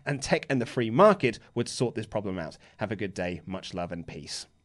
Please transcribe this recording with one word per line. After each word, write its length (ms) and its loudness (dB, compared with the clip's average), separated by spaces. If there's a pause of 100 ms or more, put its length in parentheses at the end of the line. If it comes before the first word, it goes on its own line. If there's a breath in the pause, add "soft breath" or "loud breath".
and 160 -2
tech 260 0
and 100 0
the 60 2
free 240 -2
market 500 6 (160 soft breath)
would 140 0
sort 260 -2
this 120 -4
problem 320 -4
out. 180 -8 (220 soft breath)
Have 120 -4
a 60 -2
good 160 -4
day. 320 -4
Much 300 -8
love 180 -4
and 140 -8
peace." 400 -12 (180)